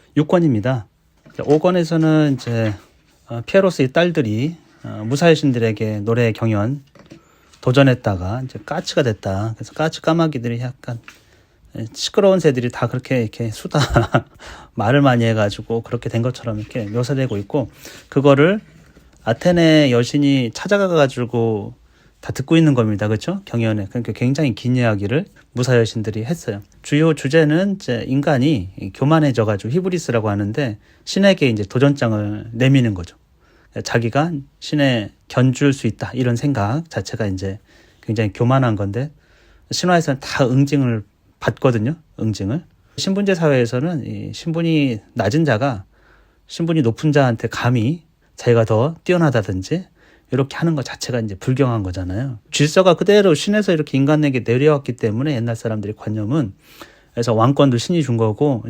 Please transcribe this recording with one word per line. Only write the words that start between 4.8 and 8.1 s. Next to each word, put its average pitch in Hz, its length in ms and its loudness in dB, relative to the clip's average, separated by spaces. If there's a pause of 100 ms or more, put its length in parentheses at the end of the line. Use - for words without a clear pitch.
어, 107 220 -12
무사의 147 320 4
신들에게 113 640 0
노래 113 320 2
경연 113 500 -2 (760)
도전했다가 123 840 2